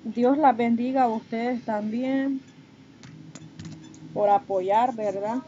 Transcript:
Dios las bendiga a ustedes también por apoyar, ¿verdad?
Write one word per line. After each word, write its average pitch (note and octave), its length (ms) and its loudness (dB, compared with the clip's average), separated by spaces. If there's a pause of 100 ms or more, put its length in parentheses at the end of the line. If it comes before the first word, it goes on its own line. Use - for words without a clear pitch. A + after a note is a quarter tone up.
Dios B3 320 2
las C4+ 200 6
bendiga A#3+ 460 2
a A#3+ 60 4
ustedes A3+ 560 -4
también B3+ 760 -2 (1700)
por G3+ 160 2
apoyar, G3+ 640 2
¿verdad? G#3 520 -4